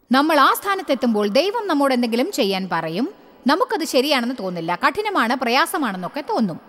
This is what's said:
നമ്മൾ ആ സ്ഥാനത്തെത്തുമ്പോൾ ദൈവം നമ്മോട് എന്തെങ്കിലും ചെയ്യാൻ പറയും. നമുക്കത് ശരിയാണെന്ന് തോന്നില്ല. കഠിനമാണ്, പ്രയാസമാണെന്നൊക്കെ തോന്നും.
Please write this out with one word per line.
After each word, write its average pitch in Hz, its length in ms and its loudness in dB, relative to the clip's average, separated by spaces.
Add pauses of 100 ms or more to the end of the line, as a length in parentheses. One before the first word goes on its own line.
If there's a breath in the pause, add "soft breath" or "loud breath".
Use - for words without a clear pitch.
(120)
നമ്മൾ 294 280 4
ആ 311 140 6
സ്ഥാനത്തെത്തുമ്പോൾ 285 760 0
ദൈവം 392 400 0
നമ്മോട് 285 260 2
എന്തെങ്കിലും 240 380 0
ചെയ്യാൻ 190 400 -2
പറയും. 170 420 -2 (340)
നമുക്കത് 320 380 0
ശരിയാണെന്ന് 262 540 0
തോന്നില്ല. 175 480 -4
കഠിനമാണ്, 302 480 0
പ്രയാസമാണെന്നൊക്കെ 247 840 -2
തോന്നും. 226 480 -2